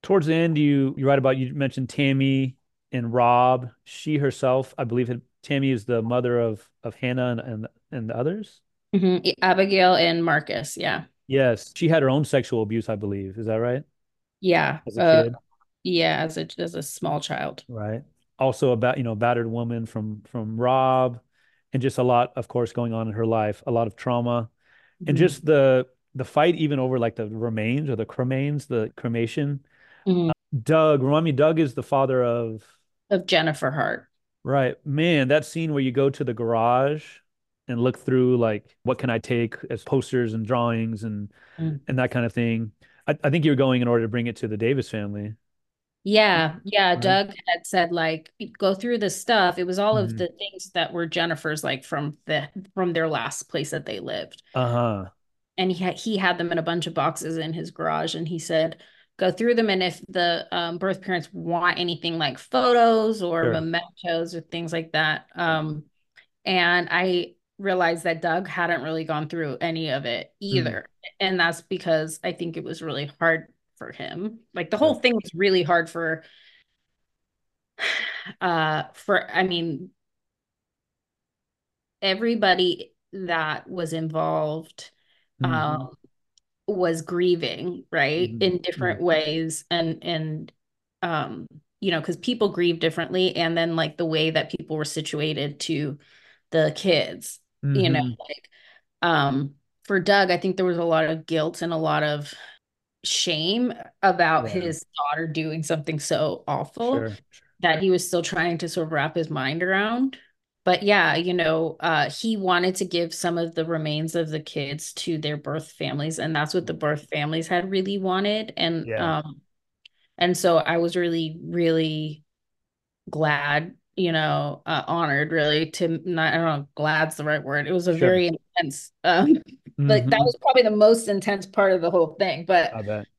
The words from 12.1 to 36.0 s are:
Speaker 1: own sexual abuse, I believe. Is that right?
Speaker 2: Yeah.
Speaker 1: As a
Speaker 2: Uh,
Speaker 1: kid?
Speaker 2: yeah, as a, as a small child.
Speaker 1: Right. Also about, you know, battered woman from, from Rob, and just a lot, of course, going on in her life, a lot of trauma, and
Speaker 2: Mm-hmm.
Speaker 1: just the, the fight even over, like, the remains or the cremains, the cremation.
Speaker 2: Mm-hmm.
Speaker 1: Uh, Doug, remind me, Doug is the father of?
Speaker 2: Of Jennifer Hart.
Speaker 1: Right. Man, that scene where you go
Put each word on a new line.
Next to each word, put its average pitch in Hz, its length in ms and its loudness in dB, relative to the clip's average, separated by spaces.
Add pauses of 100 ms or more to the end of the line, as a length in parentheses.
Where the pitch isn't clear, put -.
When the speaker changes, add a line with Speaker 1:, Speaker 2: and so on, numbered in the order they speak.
Speaker 1:
own 143 140 2
sexual 123 380 0
abuse, 107 260 -2
I 110 80 -4
believe. 101 420 -6
Is 110 80 -6
that 110 100 -2
right? 123 280 -2 (560)
Speaker 2:
Yeah. 160 480 2
Speaker 1:
As 104 80 -10
a - 60 0
Speaker 2:
Uh, 160 200 8
Speaker 1:
kid? 120 120 0 (500)
Speaker 2:
yeah, 165 340 0
as 156 180 -4
a, 160 120 -6 (100)
as 170 160 -6
a 165 80 -8
small 151 380 -4
child. - 480 -8
Speaker 1:
Right. 110 340 -6 (360)
Also 131 340 2
about, 123 260 0
you 127 60 -2
know, 113 100 -2
battered 117 340 0
woman 117 380 -4
from, 107 360 -8
from 110 340 -8
Rob, 127 640 2 (520)
and 131 80 0
just 123 180 -2
a 131 40 2
lot, 123 340 4
of 123 120 -8
course, 120 240 -2
going 117 200 -2
on 113 140 -4
in 107 80 -6
her 113 120 -2
life, 110 400 0
a - 40 -4
lot 117 160 2
of 110 100 -10
trauma, 120 540 -2 (560)
and 143 100 2
Speaker 2:
Mm-hmm. - 0 -
Speaker 1:
just 165 280 2
the, 135 420 4 (280)
the 131 100 -6
fight 165 320 2
even 147 220 0
over, 127 200 0
like, 117 180 -2
the 110 120 -6
remains 113 600 -2
or 123 80 -2
the 107 100 -4
cremains, 135 600 -2
the 110 300 -2
cremation. 127 640 -2 (460)
Speaker 2:
Mm-hmm. 175 240 2
Speaker 1:
Uh, - 20 0 (300)
Doug, 156 400 4
remind 147 220 2
me, 160 80 2
Doug 156 260 4
is 147 160 0
the 127 80 -6
father 135 400 2
of? 117 420 -2 (460)
Speaker 2:
Of 185 160 0
Jennifer 156 440 2
Hart. - 380 -4 (360)
Speaker 1:
Right. 131 300 2 (120)
Man, 151 420 2
that 147 160 4
scene 165 280 -4
where 139 100 0
you 131 100 0
go 139 180 2